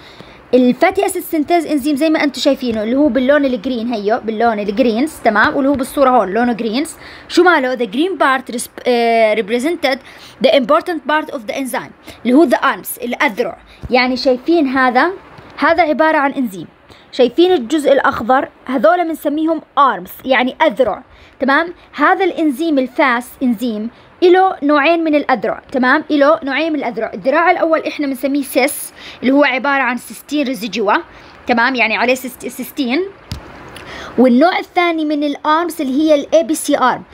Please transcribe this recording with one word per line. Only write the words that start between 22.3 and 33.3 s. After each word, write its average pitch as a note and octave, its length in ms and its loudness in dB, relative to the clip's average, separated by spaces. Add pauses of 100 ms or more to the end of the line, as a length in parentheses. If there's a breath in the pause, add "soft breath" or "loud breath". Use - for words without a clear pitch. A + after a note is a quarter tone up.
الفاس B3+ 500 0 (140)
إنزيم A3+ 460 -2 (340 soft breath)
إله F#4 400 6
نوعين D4+ 400 2
من D#4 120 0
الأذرع، A#3 460 -2 (100)
تمام؟ C4 400 2
إله D4 320 4
نوعين C#4+ 300 -2
من D4 60 -2
الأذرع. A3+ 340 -2
الذراع D4 380 2
الأول D#4+ 360 2
إحنا D4 200 -6
بنسميه C4+ 340 -4
سيس، - 520 -2 (280 loud breath)
اللي B3+ 120 2
هو C#4+ 100 6
عبارة C4+ 380 0
عن B3 160 -2
سيستين C4+ 500 -6
ريزيديوا، G#3+ 460 -2 (540 loud breath)
تمام؟ B3 280 0
يعني A3 220 0
عليه A#3+ 180 2
سيست-، - 320 -12
سيستين. B3+ 560 -4 (1120 loud breath)